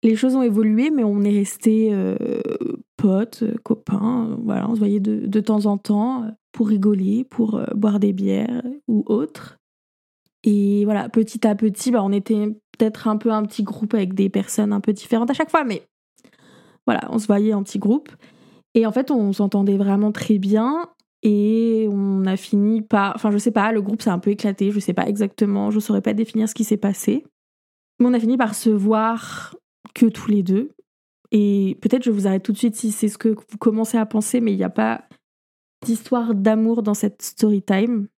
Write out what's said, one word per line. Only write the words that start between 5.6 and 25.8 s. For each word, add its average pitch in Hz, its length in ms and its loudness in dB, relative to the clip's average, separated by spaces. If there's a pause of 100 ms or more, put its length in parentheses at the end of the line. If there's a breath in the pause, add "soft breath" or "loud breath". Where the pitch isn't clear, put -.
en 202 120 0
temps, 226 460 -2
euh, 220 40 -8 (240)
pour 220 160 -2
rigoler, 208 560 0
pour, 220 320 -2
euh, - 100 -4 (100)
boire 208 240 2
des 202 140 2
bières 202 500 -2 (240)
ou 214 200 0
autre. - 500 -4 (840)
Et 202 420 2
voilà, 208 240 -2
petit 220 380 -2
à 208 80 2
petit, 214 360 -2
bah, 226 120 2
on 196 80 0
était 208 360 0 (300)
peut-être 220 300 0
un 214 100 0
peu 226 140 0
un 214 120 0
petit 208 200 -4
groupe 208 300 -6
avec 190 200 0
des 190 160 2
personnes 208 440 -2
un 202 60 0
peu 208 140 0
différentes 233 360 -2
à 277 40 0
chaque 311 180 -2
fois, 320 120 4
mais 220 200 -6 (1000 soft breath)
voilà, - 260 0
on 226 80 -2
se 208 80 -8
voyait 214 260 2
en 202 100 -2
petit 202 160 -8
groupe. 226 300 0 (640 soft breath)
Et 226 120 6
en 214 60 0
fait, 262 200 0
on 208 220 2
s'entendait 196 440 2
vraiment 202 340 2
très 208 280 0
bien. 233 480 0 (360)
Et 220 680 2
on 196 340 0
a 190 100 0
fini 208 460 2
par, 202 340 0
enfin, 220 140 -2
je 208 80 2
sais 208 140 0
pas, 214 200 2
le 214 100 0
groupe 202 200 -4
s'est - 80 0
un 175 80 0
peu 202 140 0
éclaté, 202 400 -2
je 208 80 -2
sais 185 140 -4
pas 185 140 -2
exactement, 202 600 -2
je 214 100 0
saurais 202 220 -2